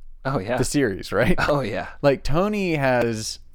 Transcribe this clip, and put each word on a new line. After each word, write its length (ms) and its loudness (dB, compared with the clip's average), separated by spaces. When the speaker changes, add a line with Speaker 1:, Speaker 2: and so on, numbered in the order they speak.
Speaker 1:
Oh, 140 -2
yeah. 180 -2
Speaker 2:
The 80 0
series, 480 0
right? 220 4
Speaker 1:
Oh, 120 2
yeah. 280 -4
Speaker 2:
Like, 220 2
Tony 540 2
has 640 0